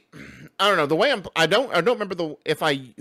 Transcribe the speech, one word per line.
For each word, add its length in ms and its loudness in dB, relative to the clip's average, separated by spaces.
<clears throat> 460 -18
I 80 2
don't 100 4
know 80 2
the 100 2
way 160 4
I'm, 120 -2
I 120 4
don't, 280 0
I 60 4
don't 140 2
remember 200 -6
the, 200 -4
if 160 -2
I 400 -2